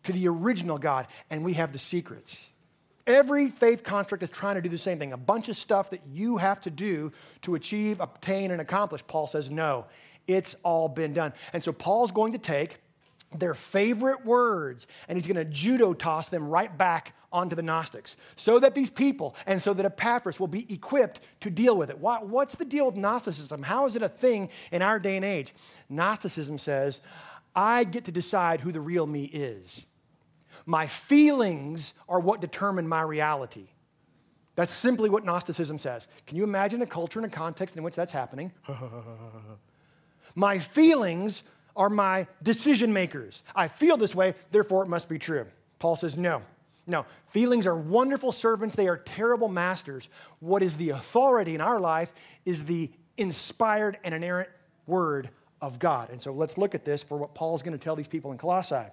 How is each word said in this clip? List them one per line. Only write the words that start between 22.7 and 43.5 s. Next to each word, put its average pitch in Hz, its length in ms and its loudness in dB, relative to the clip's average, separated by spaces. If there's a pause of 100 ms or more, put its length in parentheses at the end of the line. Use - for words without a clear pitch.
with 214 100 -2
Gnosticism? 180 680 -4
How 202 220 0
is 240 120 -2
it 226 60 -2
a 196 60 -2
thing 220 400 0 (240)
in 175 80 0
our 208 180 2
day 190 180 -2
and 190 80 -4
age? 180 280 -4 (380)
Gnosticism 160 680 -4
says, 139 440 -2 (540)
"I 226 300 4
get 220 200 -6
to 185 80 -10
decide 170 480 0
who 165 120 -6
the 160 80 -8
real 160 260 -2
me 147 180 -6
is. 127 600 -10 (800)
My 160 220 0
feelings 185 1080 4 (160)
are 180 120 4
what 190 200 2
determine 180 480 -2
my 160 140 0
reality." 151 640 -2 (880)
That's 175 180 0
simply 220 380 2
what 208 140 4
Gnosticism 170 540 -2
says. 123 280 -8 (200)
Can 151 100 -10
you 190 80 0
imagine 202 360 0
a 233 60 0
culture 170 320 -6
and 226 80 -4
a 196 100 -10
context 165 400 -6
in 165 60 -8
which 170 140 -8
that's 175 160 -4
happening? 143 400 -8 (140)
<laughs> 143 60 -10 (1600)
My 196 220 2
feelings 208 840 4 (340)
are 202 140 4
my 190 360 2 (160)
decision 226 500 4
makers. 151 500 -4 (120)